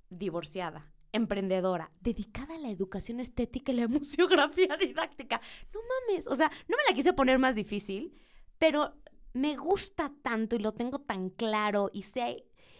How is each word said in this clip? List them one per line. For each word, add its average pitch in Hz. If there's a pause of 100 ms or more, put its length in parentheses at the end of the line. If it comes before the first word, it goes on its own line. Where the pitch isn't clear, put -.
divorciada, 170 (200)
emprendedora, 185 (100)
dedicada 240
a 330
la 277
educación 196
estética 247
y 247
la 240
<laughs> -
museografía 302
didáctica. 311 (320)
No 403 (280)
mames, 392
o -
sea, 302 (180)
no 415
me 587
la 240
quise 285
poner 262
más 262
difícil, 208 (440)
pero 302 (400)
me 277
gusta 302 (100)
tanto 226
y 233
lo 214
tengo 247
tan 190
claro 208
y 196
sé 240 (340)